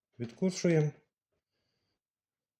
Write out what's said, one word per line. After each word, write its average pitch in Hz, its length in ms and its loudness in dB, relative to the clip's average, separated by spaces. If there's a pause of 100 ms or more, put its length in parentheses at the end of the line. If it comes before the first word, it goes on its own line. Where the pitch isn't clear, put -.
(180)
відкушуємо 160 720 0 (1700)